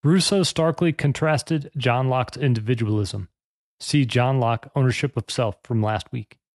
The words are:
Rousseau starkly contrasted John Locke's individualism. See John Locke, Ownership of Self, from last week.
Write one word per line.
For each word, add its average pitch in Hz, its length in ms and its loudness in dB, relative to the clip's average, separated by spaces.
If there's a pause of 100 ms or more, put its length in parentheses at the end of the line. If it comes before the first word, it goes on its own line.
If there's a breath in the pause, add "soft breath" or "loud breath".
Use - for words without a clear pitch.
Rousseau 185 380 4
starkly 165 520 0
contrasted 151 800 -2
John 127 320 0
Locke's 127 300 -2
individualism. 110 880 0 (540)
See 147 240 2
John 123 340 2
Locke, 117 340 0
Ownership 131 440 0
of 110 120 -6
Self, 113 360 -2
from 113 180 0
last 107 300 -2
week. 113 260 -12 (160)